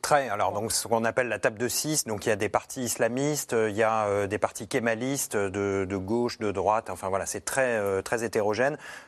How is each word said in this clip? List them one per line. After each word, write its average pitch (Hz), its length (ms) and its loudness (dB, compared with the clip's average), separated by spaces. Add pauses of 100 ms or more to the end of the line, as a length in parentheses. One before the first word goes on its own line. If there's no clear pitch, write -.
Très, 139 280 4
alors 104 220 2
donc 107 200 -2
ce - 160 -2
qu'on 113 180 2
appelle 120 220 2
la 110 100 -2
table 110 220 0
de 120 80 0
six, 151 380 -2
donc 110 200 -4
il 123 40 4
y - 20 6
a 107 40 4
des 101 140 0
partis - 320 -2
islamistes, 127 720 0
euh, 110 160 4
il 101 60 -4
y 110 80 2
a, 110 240 2
euh, 101 180 2
des 101 140 -2
partis - 280 -4
kémalistes, 123 680 0
euh, 101 160 0
de, 98 360 0
de 98 80 -2
gauche, 113 440 -2
de 104 120 -2
droite, 101 380 0
enfin 95 180 -6
voilà, 92 200 -2
c'est - 180 -6
très, 123 320 2
euh, 98 240 0
très 117 220 -2
hétérogène. 113 560 0 (280)